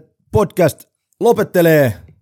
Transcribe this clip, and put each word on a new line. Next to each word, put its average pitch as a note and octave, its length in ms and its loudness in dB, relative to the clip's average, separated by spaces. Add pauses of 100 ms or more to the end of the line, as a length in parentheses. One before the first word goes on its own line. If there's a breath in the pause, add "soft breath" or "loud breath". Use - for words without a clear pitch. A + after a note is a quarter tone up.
(320)
podcast D3+ 520 -2 (360)
lopettelee E3+ 840 0 (180)